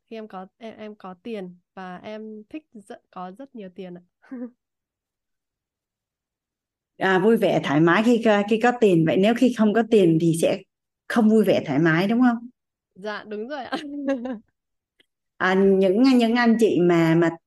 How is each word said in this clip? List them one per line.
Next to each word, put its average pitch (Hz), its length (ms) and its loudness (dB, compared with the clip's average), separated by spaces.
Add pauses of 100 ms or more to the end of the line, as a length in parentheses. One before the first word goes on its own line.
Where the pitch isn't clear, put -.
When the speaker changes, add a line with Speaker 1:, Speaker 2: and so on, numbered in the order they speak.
(100)
Speaker 1:
khi 226 60 -16
em 214 120 -16
có, 185 180 -16 (120)
em, 226 200 -18
em 214 160 -16
có 185 200 -18
tiền 185 420 -14 (180)
và 185 220 -16
em 214 520 -16
thích - 240 -16
rất, 214 380 -20
có 185 280 -16
rất 269 160 -20
nhiều 202 200 -16
tiền 180 200 -16
ạ. 180 80 -20 (180)
<laughs> 247 340 -16 (2500)
Speaker 2:
À, 185 180 0
vui 220 180 4
vẻ 156 280 0
thoải 143 160 0
mái 170 220 4
khi, 233 220 2 (260)
khi 220 120 0
có 247 180 2
tiền. 175 260 4
Vậy 165 100 0
nếu 208 180 2
khi 240 240 0
không 214 160 2
có 226 160 2
tiền 180 300 4
thì 165 220 0
sẽ - 200 -2 (460)
không 220 220 2
vui 220 140 4
vẻ 180 220 2
thoải 139 120 -2
mái 165 300 2
đúng 233 120 0
không? 233 280 0 (460)
Speaker 1:
Dạ, 202 300 -14
đúng 214 240 -12
rồi 277 160 -12
ạ. - 120 -10 (300)
<laughs> 254 340 -6 (960)
Speaker 2:
À, 185 180 0
những, 190 480 4
những 240 320 4
anh 233 260 2
chị 190 200 2
mà, 165 340 4
mà 165 160 2 (160)